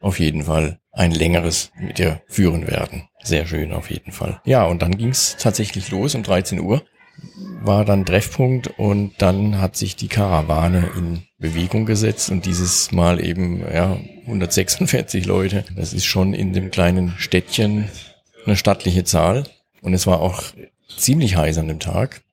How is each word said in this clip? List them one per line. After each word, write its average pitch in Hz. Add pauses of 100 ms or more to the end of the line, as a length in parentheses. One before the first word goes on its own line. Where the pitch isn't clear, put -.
auf 98
jeden 78
Fall 78 (120)
ein 87
längeres 82 (100)
mit -
ihr 82
führen 82
werden. - (140)
Sehr 80
schön 78
auf 78
jeden -
Fall. -
Ja, 127
und 85
dann 90
ging's 120
tatsächlich 104
los 113
um 120
dreizehn 92
Uhr, 101 (800)
war 104
dann 98
Treffpunkt 123 (100)
und 101
dann 98
hat 95
sich 98
die 104
Karawane 85
in 85 (140)
Bewegung 87
gesetzt 110
und 92
dieses 90
Mal 87
eben, 87
ja, 92 (280)
hundertsechsundvierzig 95
Leute. 95 (100)
Das 92
ist 92
schon 95
in 95
dem 92
kleinen 90
Städtchen 104 (580)
eine 101
stattliche 92
Zahl 90 (380)
und 90
es 92
war 90
auch 90 (540)
ziemlich 127
heiß 78
an 80
dem 78
Tag. 95 (100)